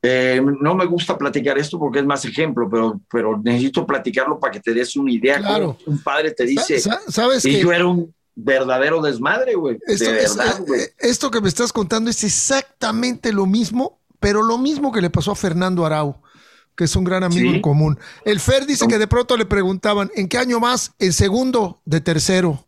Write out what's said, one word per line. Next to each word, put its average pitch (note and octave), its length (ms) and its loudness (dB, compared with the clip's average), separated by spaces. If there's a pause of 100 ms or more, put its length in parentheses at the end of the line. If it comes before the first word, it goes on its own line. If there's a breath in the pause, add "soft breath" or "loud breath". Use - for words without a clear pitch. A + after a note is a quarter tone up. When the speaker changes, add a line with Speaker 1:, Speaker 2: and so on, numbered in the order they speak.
Speaker 1:
Eh, B2+ 400 2 (180)
no D3+ 140 2
me F#3 120 2
gusta F3 340 -2
platicar C#3 400 0
esto D#3 180 -4
porque C#3+ 220 -2
es C#3 60 0
más C#3 200 -2
ejemplo, A#2+ 420 -2
pero, A2 320 0 (120)
pero A2 320 0
necesito B2 420 0
platicarlo C3 540 -2
para - 140 -4
que G3+ 60 -10
te A#2 140 -2
des A#2+ 220 -2
una C#3 160 0
idea. B2 260 2
Speaker 2:
Claro. G3+ 480 -2
Speaker 1:
Cómo D3 120 -2
un C#3+ 60 -6
padre D3+ 280 0
te C3 140 -2
Speaker 2:
Sa-, B2 40 0
Speaker 1:
dice, C#3 300 0
Speaker 2:
sa-, G#3+ 300 -2
¿sabes B3 360 0
Speaker 1:
y C#3 120 4
Speaker 2:
qué? - 40 4
Speaker 1:
yo F3 100 4
era F3 140 2
un F3 260 0 (280)
verdadero C3 640 0
desmadre, D#3 540 0
güey, D3+ 320 -2
Speaker 2:
Esto, A2+ 240 0
Speaker 1:
de A2 120 2
Speaker 2:
es-, D3 140 0
Speaker 1:
verdad, B2 220 -2
Speaker 2:
eh, F#3 80 -8
Speaker 1:
güey. C3 140 0
Speaker 2:
eh, - 180 -8
esto B3 320 0
que A3+ 100 0
me G3 80 0
estás A3 240 -2
contando A3 380 -2
es - 120 -4
exactamente A#3 1080 -2
lo G3 140 2
mismo, A3+ 520 0 (200)
pero G#3 240 2
lo A3+ 160 0
mismo C#4 320 0
que A3 100 0
le F3 80 0
pasó D#3+ 220 -4
a G3+ 40 -2
Fernando F3+ 520 0
Arau, D3+ 300 -2 (580 soft breath)
que - 80 -2
es D#3+ 120 0
un F#3+ 80 2
gran F#3 200 0
amigo F3+ 260 2
Speaker 1:
Sí. - 60 2
Speaker 2:
en G3 80 0
común. D3+ 340 2 (260 loud breath)
El G#3 160 0
Fer C4+ 280 2
dice C4+ 180 0
Speaker 1:
No. A#3 60 4
Speaker 2:
que A3 80 2
de G#3+ 80 2
pronto A#3+ 300 2
le A3 100 2
preguntaban, G3 680 0
"¿En F#3+ 160 -2
qué A#3+ 80 -2
año B3 220 0
vas?". A#3+ 400 -2
"En F#3 140 2
segundo A3 720 0
de D#3+ 140 0
tercero". E3+ 680 0